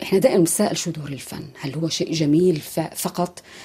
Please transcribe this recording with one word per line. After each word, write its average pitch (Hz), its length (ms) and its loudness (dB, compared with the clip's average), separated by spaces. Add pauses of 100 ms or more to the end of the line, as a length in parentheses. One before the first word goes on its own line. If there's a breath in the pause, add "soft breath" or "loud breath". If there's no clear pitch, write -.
إحنا 190 160 0
دائمًا 214 200 4
بنسأل 180 380 2
شو - 140 -4
دور 156 180 -8
الفن؟ - 340 -12 (180)
هل 135 140 -8
هو 160 140 -2
شيء - 240 -4
جميل 160 440 4
ف-، - 240 -6 (140)
فقط؟ - 480 -4 (220 loud breath)